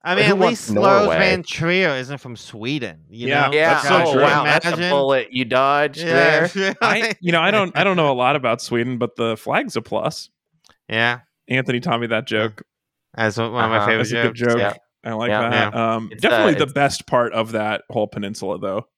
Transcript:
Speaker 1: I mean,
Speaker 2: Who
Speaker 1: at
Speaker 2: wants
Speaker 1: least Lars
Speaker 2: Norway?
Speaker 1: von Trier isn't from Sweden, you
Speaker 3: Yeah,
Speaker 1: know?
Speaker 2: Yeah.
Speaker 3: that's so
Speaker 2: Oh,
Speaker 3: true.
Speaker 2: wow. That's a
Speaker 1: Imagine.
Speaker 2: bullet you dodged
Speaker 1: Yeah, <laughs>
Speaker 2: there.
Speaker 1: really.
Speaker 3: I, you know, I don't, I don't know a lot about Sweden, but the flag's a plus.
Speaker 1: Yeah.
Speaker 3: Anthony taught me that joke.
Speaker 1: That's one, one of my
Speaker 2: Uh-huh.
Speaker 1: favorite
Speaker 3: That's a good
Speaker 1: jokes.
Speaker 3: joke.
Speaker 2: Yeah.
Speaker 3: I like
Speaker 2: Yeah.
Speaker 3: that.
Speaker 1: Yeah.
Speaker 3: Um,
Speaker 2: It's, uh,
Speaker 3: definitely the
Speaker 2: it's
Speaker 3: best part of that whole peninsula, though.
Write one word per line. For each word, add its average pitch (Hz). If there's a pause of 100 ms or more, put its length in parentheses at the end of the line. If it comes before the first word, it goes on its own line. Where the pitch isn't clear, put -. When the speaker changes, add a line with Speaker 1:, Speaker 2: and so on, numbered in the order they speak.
Speaker 1:
I 175
mean, 208
Speaker 2:
Who 208
Speaker 1:
at 196
Speaker 2:
wants 185
Speaker 1:
least 208
Lars 196
Speaker 2:
Norway? 175
Speaker 1:
von 180
Trier 170
isn't 131
from 120
Sweden, 113 (100)
you 117
Speaker 3:
Yeah, 143
Speaker 1:
know? 139
Speaker 2:
Yeah. 160
Speaker 3:
that's 143
so 170
Speaker 2:
Oh, 147
Speaker 3:
true. 135
Speaker 2:
wow. 147
That's 151
a 170
Speaker 1:
Imagine. 175
Speaker 2:
bullet 135
you 127
dodged 139
Speaker 1:
Yeah, 165
<laughs> -
Speaker 2:
there. 165
Speaker 1:
really. 190
Speaker 3:
I, 220
you 175
know, 170
I 180
don't, 202
I 170
don't 190
know 151
a 135
lot 127
about 120
Sweden, 120
but 117
the 113
flag's 190
a 120
plus. - (580)
Speaker 1:
Yeah. 117 (280)
Speaker 3:
Anthony 123
taught 120
me 120
that 113
joke. 110 (520)
Speaker 1:
That's 110
one, 113
one 120
of 110
my 113
Speaker 2:
Uh-huh. 104
Speaker 1:
favorite 113
Speaker 3:
That's 113
a 117
good 113
Speaker 1:
jokes. 120
Speaker 3:
joke. 120
Speaker 2:
Yeah. 101 (380)
Speaker 3:
I -
like 113
Speaker 2:
Yeah. 107
Speaker 3:
that. 107
Speaker 1:
Yeah. 113
Speaker 3:
Um, 113
Speaker 2:
It's, -
uh, -
Speaker 3:
definitely 113
the 147
Speaker 2:
it's 139
Speaker 3:
best 139
part 120
of 113
that 107
whole 107
peninsula, 101
though. 101 (120)